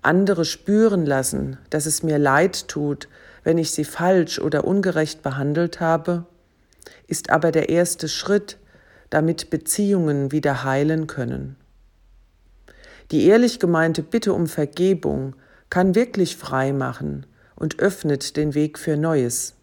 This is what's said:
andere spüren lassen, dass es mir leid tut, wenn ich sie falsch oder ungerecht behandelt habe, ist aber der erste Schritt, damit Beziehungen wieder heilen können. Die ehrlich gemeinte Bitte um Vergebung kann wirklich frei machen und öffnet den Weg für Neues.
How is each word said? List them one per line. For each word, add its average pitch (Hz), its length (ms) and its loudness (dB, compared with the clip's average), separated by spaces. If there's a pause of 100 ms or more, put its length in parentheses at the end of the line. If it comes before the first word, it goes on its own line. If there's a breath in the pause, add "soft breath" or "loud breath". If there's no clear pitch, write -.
andere 175 420 2
spüren 202 640 2
lassen, 135 500 -2 (140)
dass 151 160 -2
es 156 160 -4
mir 151 160 0
leid 147 500 2
tut, 147 400 -6 (340 loud breath)
wenn 165 160 2
ich 156 120 -2
sie 151 140 -4
falsch 175 560 0
oder 151 240 -2
ungerecht 180 580 0
behandelt 147 580 -2
habe, 170 460 0 (800 soft breath)
ist - 240 -6
aber 160 220 2
der 156 160 0
erste 170 400 0
Schritt, 202 500 -4 (500 soft breath)
damit 160 420 0
Beziehungen 156 840 0
wieder 143 320 0
heilen 151 420 0
können. 135 480 -8 (1600 loud breath)
Die 151 140 4
ehrlich 226 340 6
gemeinte 165 420 2
Bitte 214 300 -2
um 170 160 0
Vergebung 147 880 -2 (340 soft breath)
kann 185 240 2
wirklich 214 420 0
frei 135 360 -4
machen 139 520 -6 (300 soft breath)
und - 240 -6
öffnet 160 580 -2
den 151 180 -2
Weg 151 260 -2
für 156 160 -2
Neues. 147 680 -2